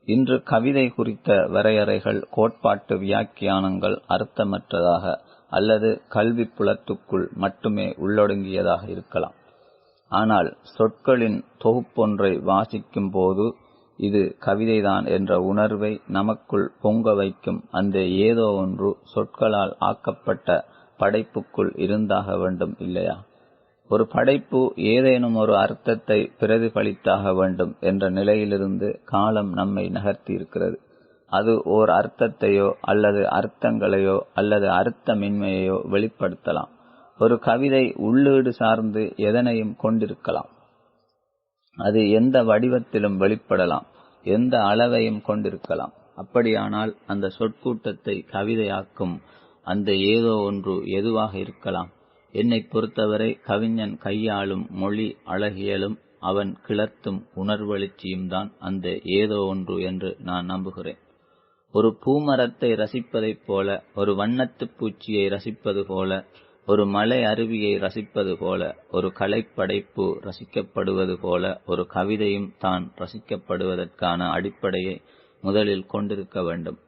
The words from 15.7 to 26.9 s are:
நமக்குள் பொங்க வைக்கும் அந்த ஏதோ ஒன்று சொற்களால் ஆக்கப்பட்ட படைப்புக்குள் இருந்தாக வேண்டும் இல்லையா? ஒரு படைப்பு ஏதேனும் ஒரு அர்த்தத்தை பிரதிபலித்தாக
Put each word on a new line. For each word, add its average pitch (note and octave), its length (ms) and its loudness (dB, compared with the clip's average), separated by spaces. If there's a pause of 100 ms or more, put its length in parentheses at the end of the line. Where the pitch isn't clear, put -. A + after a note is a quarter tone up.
நமக்குள் G2+ 560 -2 (160)
பொங்க A2 340 2
வைக்கும் G2 440 -2 (120)
அந்த G2 280 0 (200)
ஏதோ A2+ 340 4
ஒன்று G2 360 -2 (140)
சொற்களால் G#2 760 -2
ஆக்கப்பட்ட - 720 -4 (500)
படைப்புக்குள் G#2 760 -2
இருந்தாக G2 640 -2
வேண்டும் F#2 420 -2
இல்லையா? F2+ 380 -4 (720)
ஒரு G#2+ 160 4
படைப்பு C3 540 2 (240)
ஏதேனும் A#2+ 520 4
ஒரு G#2+ 200 4
அர்த்தத்தை G#2 640 0 (140)
பிரதிபலித்தாக G#2 1000 0